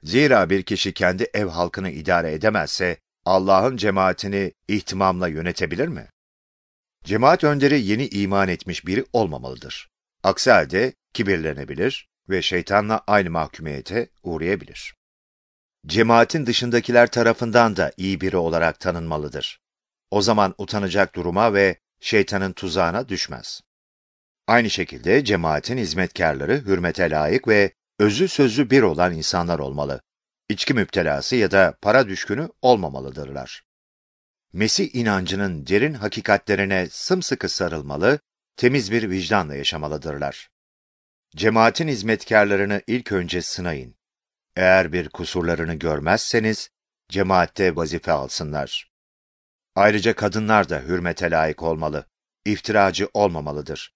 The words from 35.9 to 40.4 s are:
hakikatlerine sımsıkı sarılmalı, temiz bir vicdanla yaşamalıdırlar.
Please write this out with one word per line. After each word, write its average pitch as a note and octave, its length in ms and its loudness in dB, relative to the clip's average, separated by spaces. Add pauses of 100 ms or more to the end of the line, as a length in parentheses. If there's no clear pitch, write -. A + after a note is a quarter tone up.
hakikatlerine G2+ 1000 0
sımsıkı - 580 -4
sarılmalı, E2 720 0 (380)
temiz B2 340 2
bir A2 180 0
vicdanla F#2 460 -2
yaşamalıdırlar. D2 920 -6 (840)